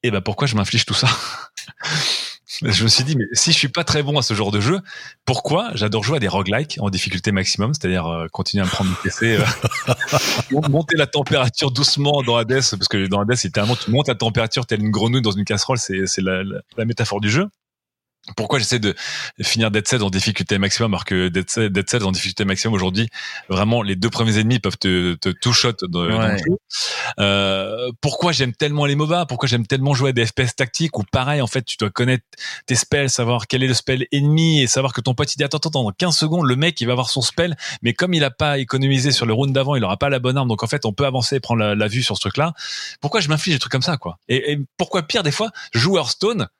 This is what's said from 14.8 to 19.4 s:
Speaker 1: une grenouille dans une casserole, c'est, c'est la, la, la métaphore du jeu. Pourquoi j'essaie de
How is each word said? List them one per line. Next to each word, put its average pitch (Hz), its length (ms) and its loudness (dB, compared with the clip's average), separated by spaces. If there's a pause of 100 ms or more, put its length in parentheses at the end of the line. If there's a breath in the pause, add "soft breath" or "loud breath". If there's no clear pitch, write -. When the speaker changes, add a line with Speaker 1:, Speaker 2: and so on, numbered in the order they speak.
Speaker 1:
une 107 100 0
grenouille 117 320 2
dans 107 100 2
une 98 120 -2
casserole, 123 320 0
c'est, 95 300 -2
c'est 95 160 -2
la, 92 220 0
la, 98 160 -8 (180)
la 110 80 -2
métaphore 110 340 -2
du 104 80 0
jeu. 156 180 2 (880)
Pourquoi 117 220 0
j'essaie 117 220 0
de 104 120 2 (480 loud breath)